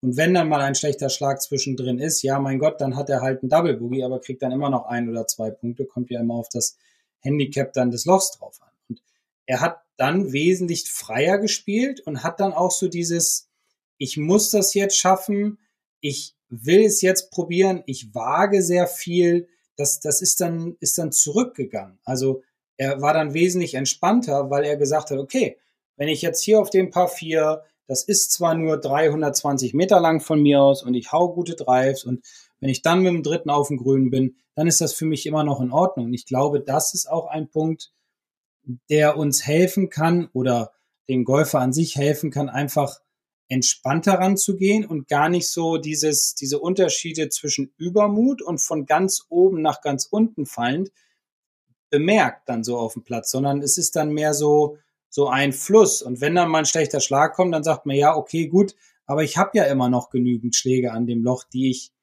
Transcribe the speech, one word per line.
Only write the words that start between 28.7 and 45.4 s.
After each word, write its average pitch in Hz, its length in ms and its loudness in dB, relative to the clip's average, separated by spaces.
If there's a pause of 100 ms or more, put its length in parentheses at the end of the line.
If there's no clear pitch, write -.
dreihundertzwanzig 143 960 0
Meter 185 260 4
lang 160 220 2
von 156 200 2
mir 143 200 6
aus 139 220 4
und 123 100 -4
ich 120 180 -4
hau 170 220 0
gute 170 220 -6
Drives 131 500 0
und 123 180 -6 (380)
wenn 135 80 -2
ich 127 140 -4
dann 175 180 4
mit 185 100 4
dem 165 120 -2
dritten 151 260 -4
auf 147 180 2
dem 143 100 -4
Grün 131 340 2
bin, 131 240 0 (180)
dann 156 140 0
ist 160 120 2
das 160 140 -2
für - 120 -6
mich 156 200 -2
immer 151 180 0
noch 139 160 0
in 127 120 -2
Ordnung." 156 340 0
Und 120 80 -4
ich 120 120 -8
glaube, 139 360 0
das 139 320 -2
ist - 160 -6
auch 165 180 -2
ein 151 220 -8
Punkt, 160 420 -4 (1000)
der 151 280 4
uns 147 280 -2
helfen 180 440 0
kann 165 440 0
oder 120 380 -2 (380)
dem 127 160 0
Golfer 147 340 2
an 127 140 0
sich 160 220 0
helfen 147 340 0
kann, 135 200 -4
einfach 139 500 -4 (480)
entspannter 135 640 0
ranzugehen 190 720 2
und 156 220 -6
gar 147 200 2
nicht 175 220 0